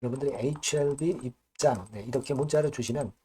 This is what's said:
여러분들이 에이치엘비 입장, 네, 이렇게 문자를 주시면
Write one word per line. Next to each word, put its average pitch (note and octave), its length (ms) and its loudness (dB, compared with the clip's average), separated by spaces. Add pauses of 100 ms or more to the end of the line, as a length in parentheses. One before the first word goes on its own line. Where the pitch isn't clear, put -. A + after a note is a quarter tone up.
여러분들이 C3 320 -2
에이치엘비 C#3+ 880 0
입장, B2 680 0
네, G#2 100 -10
이렇게 B2+ 320 -2
문자를 D3+ 380 2
주시면 A#2 400 -2 (120)